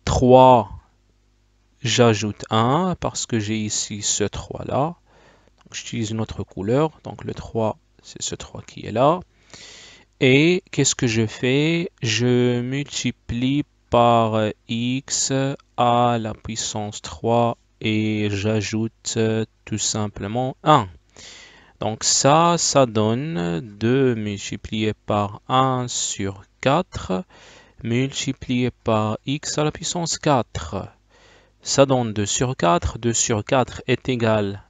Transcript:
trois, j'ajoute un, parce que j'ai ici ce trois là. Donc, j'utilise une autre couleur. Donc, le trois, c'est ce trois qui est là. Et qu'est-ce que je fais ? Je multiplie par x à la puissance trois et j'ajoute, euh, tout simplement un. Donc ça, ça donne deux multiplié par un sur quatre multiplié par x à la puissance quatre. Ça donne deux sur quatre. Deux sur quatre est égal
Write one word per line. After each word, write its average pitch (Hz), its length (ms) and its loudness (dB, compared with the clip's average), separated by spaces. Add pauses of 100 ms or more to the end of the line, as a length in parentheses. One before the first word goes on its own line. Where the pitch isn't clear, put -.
trois, 127 680 6 (1120)
j'ajoute 113 680 2
un, 139 520 2
parce - 260 -4
que 113 140 -2
j'ai 107 160 -4
ici 107 460 -6
ce - 200 -2
trois - 440 -6
là. 147 280 -2 (680)
Donc, - 100 -20
j'utilise 113 360 -6
une 110 100 -4
autre 107 240 -6
couleur. 131 580 -2
Donc, 104 220 -14
le 110 100 -8
trois, 110 420 -4 (280)
c'est - 180 -16
ce - 140 -8
trois - 260 -16
qui - 240 -16
est 101 60 -8
là. 139 260 2 (1000)
Et 147 500 4
qu'est-ce - 240 0
que 127 140 0
je 110 180 2
fais ? 151 640 0 (120)
Je 123 580 2
multiplie 131 1040 -4 (260)
par 113 600 4 (180)
x 123 640 -4 (440)
à 120 420 2
la 110 160 -6
puissance 104 680 -8
trois 117 560 0 (240)
et 107 500 0
j'ajoute, 107 880 -2
euh, 110 280 0 (200)
tout 110 140 -6
simplement 110 840 -4
un. 143 260 4 (920)
Donc 110 240 -4
ça, 165 540 4
ça 135 280 4
donne 120 720 -2
deux 120 540 0
multiplié 107 800 -4 (140)
par 104 420 -2
un 131 400 2
sur - 540 -6 (180)
quatre 185 640 -2 (600)
multiplié 123 840 -2
par 107 540 0
x - 340 -6
à 151 60 0
la 151 80 -2
puissance - 460 -6
quatre. 104 680 -2 (760)
Ça - 240 4
donne 123 260 0
deux 101 140 -2
sur - 300 -2
quatre. - 420 0
Deux 117 140 0
sur 107 320 -2
quatre - 420 0
est - 220 -2
égal 110 600 0